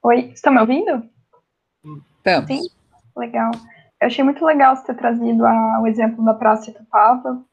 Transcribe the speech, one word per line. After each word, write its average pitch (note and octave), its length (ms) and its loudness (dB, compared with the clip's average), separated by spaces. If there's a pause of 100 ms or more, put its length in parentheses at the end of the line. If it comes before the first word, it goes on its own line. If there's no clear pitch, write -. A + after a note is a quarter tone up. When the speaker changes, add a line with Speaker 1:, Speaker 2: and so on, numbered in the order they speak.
Speaker 1:
Oi, A#3+ 300 2
estão D4 200 0
me B3+ 80 4
ouvindo? C4 480 -2 (1080)
Speaker 2:
Estamos. D3+ 280 0
Speaker 1:
Sim? C#4 240 -8 (460)
Legal. A#3 340 -4 (500)
Eu A#3+ 60 0
achei B3 160 -2
muito C#4+ 220 0
legal C#4 320 4
você C4 100 -16
ter B3+ 80 -8
trazido A#3 520 -2
a, A3+ 340 2
o A3+ 60 0
exemplo A3+ 380 -2
da A3 100 2
Praça A3 360 -2
Itupava B3+ 720 0 (100)